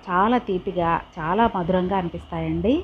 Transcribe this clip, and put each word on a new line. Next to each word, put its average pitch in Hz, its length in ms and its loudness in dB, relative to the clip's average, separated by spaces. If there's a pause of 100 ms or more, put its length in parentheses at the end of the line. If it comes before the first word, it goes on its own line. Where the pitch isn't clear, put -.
చాలా 196 360 2
తీపిగా, 180 540 -2 (200)
చాలా 180 360 2
మధురంగా 185 500 0
అనిపిస్తాయండి. 170 840 -2